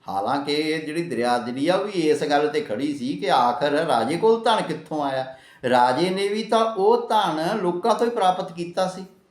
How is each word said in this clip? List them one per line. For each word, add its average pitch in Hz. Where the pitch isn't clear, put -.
ਹਾਲਾਂਕਿ 127
ਇਹ 156
ਜਿਹੜੀ 156
ਦਰਿਆਦਿਲੀ 123
ਆ, 180
ਉਹ 196
ਵੀ 214
ਇਸ 170
ਗੱਲ 147
'ਤੇ 151
ਖੜੀ 139
ਸੀ 131
ਕਿ 180
ਆਖਰ 131
ਰਾਜੇ 143
ਕੋਲ 226
ਧਨ 202
ਕਿੱਥੋਂ 151
ਆਇਆ? 131
ਰਾਜੇ 127
ਨੇ 196
ਵੀ 214
ਤਾਂ 226
ਉਹ 220
ਧਨ 190
ਲੋਕਾਂ 175
ਤੋਂ 233
ਹੀ 233
ਪ੍ਰਾਪਤ 185
ਕੀਤਾ 175
ਸੀ। 185